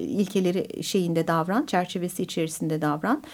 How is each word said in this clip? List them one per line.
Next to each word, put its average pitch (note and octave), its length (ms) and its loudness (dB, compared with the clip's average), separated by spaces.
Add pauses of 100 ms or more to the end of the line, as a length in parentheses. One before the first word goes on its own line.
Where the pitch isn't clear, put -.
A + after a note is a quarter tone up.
ilkeleri F#3 840 0
şeyinde E3+ 420 2
davran, E3+ 400 2
çerçevesi F3+ 560 -2
içerisinde D#3+ 600 -2
davran. D#3 400 0 (120)